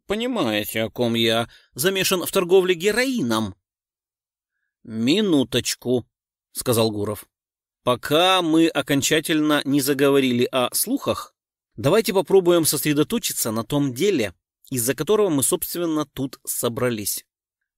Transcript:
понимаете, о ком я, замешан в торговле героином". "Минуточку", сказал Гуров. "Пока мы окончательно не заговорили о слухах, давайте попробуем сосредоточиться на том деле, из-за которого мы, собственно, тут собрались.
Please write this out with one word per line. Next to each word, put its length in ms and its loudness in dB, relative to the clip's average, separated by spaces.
понимаете, 800 -2
о 60 -4
ком 240 -2
я, 360 0
замешан 500 0
в 60 -8
торговле 440 4
героином". 800 -2
"Минуточку", 1200 0
сказал 400 0
Гуров. 340 -6
"Пока 600 2
мы 240 4
окончательно 1000 0
не 160 0
заговорили 720 2
о 220 -2
слухах, 600 -4
давайте 360 0
попробуем 500 4
сосредоточиться 840 0
на 140 -2
том 280 0
деле, 440 0
из-за 240 -2
которого 360 0
мы, 120 0
собственно, 640 -2
тут 400 -10
собрались. 800 -4